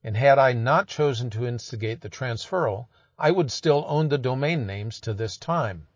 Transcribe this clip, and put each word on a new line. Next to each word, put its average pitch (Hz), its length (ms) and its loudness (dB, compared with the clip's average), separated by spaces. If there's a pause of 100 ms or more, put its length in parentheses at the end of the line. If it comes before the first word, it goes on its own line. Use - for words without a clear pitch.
and 110 120 -6
had 139 220 6
I 131 160 6
not 135 340 2
chosen 123 440 0
to 117 160 -4
instigate 117 520 -6
the 101 100 -14
transferal, 123 800 -4 (300)
I 156 140 2
would 175 200 2
still 151 360 2
own 151 200 0
the 143 100 2
domain 135 480 -2
names 104 360 -8
to 113 120 -6
this 107 220 -6
time. 110 600 -4